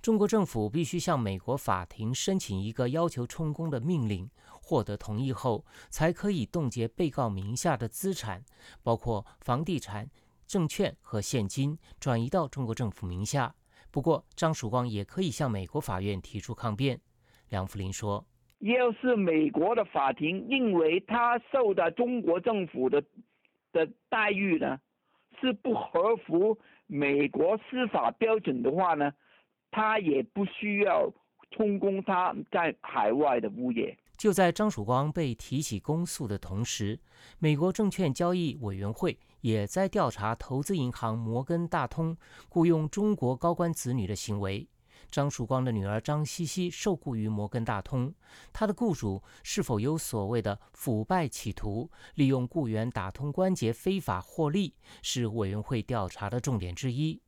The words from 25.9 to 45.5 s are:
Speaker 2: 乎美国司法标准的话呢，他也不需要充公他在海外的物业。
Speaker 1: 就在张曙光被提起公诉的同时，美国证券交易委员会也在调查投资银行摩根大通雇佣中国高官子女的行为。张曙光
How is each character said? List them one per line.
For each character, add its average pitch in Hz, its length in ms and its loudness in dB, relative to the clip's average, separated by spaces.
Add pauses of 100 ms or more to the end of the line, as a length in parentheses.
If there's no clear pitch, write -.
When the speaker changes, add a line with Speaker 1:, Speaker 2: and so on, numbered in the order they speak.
Speaker 2:
乎 208 320 4 (300)
美 143 400 2
国 170 300 2
司 254 340 -4
法 131 200 2
标 226 280 2
准 127 240 -2
的 131 80 4
话 175 220 2
呢， 143 180 2 (600)
他 220 280 2
也 143 240 2
不 196 220 -2
需 208 340 -2
要 170 320 4 (380)
充 208 280 2
公 196 240 0
他 180 320 0 (160)
在 170 300 0
海 107 320 0
外 135 300 4
的 107 80 -4
物 120 240 -4
业。 - 240 -2 (200)
Speaker 1:
就 208 140 2
在 175 200 4
张 214 180 0
曙 104 160 -4
光 131 260 2
被 143 220 0
提 135 300 -4
起 101 160 -4
公 165 260 0
诉 147 220 -6
的 101 100 -2
同 98 260 -4
时， 107 340 -2 (420)
美 151 180 4
国 180 160 2
证 208 160 2
券 170 240 0
交 175 220 2
易 165 260 -2
委 98 140 -4
员 101 180 -4
会 - 240 -2 (220)
也 110 260 2
在 185 240 0
调 156 220 2
查 107 240 -4
投 131 260 -4
资 190 160 -2
银 123 140 0
行 113 260 -4
摩 117 260 -2
根 170 240 -2
大 160 200 0
通 165 280 -4 (320)
雇 170 160 4
佣 160 240 6
中 208 280 2
国 131 200 0
高 170 160 0
官 165 220 0
子 123 180 -4
女 120 140 0
的 98 100 -4
行 104 240 -4
为。 98 280 -2 (420)
张 143 180 0
曙 135 160 -4
光 131 220 0